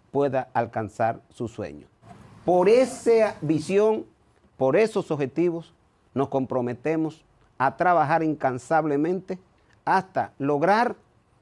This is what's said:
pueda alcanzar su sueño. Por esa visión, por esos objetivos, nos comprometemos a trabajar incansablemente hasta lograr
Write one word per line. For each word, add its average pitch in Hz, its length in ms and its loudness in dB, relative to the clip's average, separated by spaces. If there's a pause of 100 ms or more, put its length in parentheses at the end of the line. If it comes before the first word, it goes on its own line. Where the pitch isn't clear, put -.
(120)
pueda 135 420 -2
alcanzar 113 760 -4
su - 180 -8
sueño. 76 380 -12 (600)
Por 180 220 4
esa 226 760 2
visión, 185 640 0 (520)
por 131 180 2
esos 208 360 0
objetivos, 160 640 -4 (400)
nos 135 140 0
comprometemos 131 960 -4 (340)
a 139 180 0
trabajar 165 480 2
incansablemente 156 1160 -2 (460)
hasta 139 520 -2
lograr 175 580 0 (460)